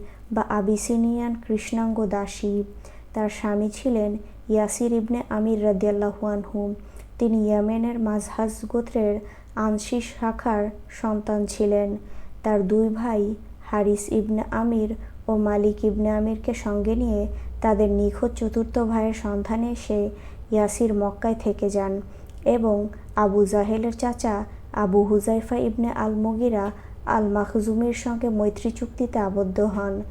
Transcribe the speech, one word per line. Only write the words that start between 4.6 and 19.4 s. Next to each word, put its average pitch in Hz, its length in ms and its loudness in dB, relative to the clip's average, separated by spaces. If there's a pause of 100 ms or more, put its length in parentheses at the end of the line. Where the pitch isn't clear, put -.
ইবনে 233 360 0
আমির 214 360 2
রাদিয়াল্লাহু 208 600 2
আনহু। 202 480 -2 (440)
তিনি 220 280 4
ইয়েমেনের 226 520 2
মাজহাজ 220 540 0 (160)
গোত্রের 220 520 0 (340)
আনসি 220 460 -2
শাখার 226 680 -2 (220)
সন্তান 214 560 -2
ছিলেন। 208 500 2 (460)
তার 208 260 2
দুই 220 200 4
ভাই 220 460 0 (260)
হারিস 208 520 0
ইবনে 220 380 2
আমির 226 440 0 (340)
ও 220 80 2
মালিক 208 480 2
ইবনে 214 260 2
আমিরকে 220 440 0
সঙ্গে 208 400 0
নিয়ে 220 320 2 (340)
তাদের 214 300 4
নিখোঁজ 202 440 2
চতুর্থ 226 440 -2
ভাইয়ের 220 340 2
সন্ধানে 220 580 -2